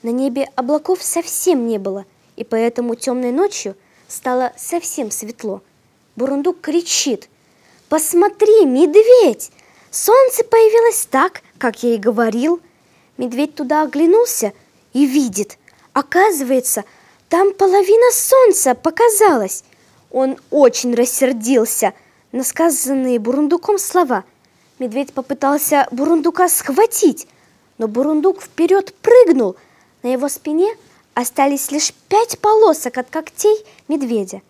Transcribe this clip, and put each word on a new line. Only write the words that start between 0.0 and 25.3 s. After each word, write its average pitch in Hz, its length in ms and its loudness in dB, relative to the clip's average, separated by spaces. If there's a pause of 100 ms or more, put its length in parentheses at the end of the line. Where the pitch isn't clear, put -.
На 233 60 -6
небе 262 460 -4
облаков 294 480 -2
совсем 330 640 -4
не 226 100 -4
было, 196 280 -8 (320)
и 226 80 -12
поэтому 233 500 -4
темной 247 380 -4
ночью 311 420 -4 (320)
стало 254 500 -4
совсем 302 540 -8
светло. 208 500 -10 (540)
Бурундук 277 460 -4
кричит: 302 680 -4 (600)
"Посмотри, 403 760 2
медведь! 339 840 4 (400)
Солнце 494 520 2
появилось 453 600 2
так, 302 360 -2 (160)
как 240 260 -4
я 233 120 0
и - 20 -6
говорил!" 233 640 -2 (560)
Медведь 254 380 -4
туда 302 280 -2
оглянулся 330 680 0 (400)
и 277 120 2
видит: 247 520 -2 (360)
оказывается, 269 920 0 (440)
там 392 240 2
половина 392 600 4
солнца 427 640 2
показалась. 330 880 0 (480)
Он 262 260 -2 (120)
очень 247 460 2
рассердился 240 1000 -2 (380)
на 254 120 -6
сказанные 262 760 -2
бурундуком 302 580 0
слова. 269 460 -2 (540)
Медведь 262 360 -6
попытался 277 800 -2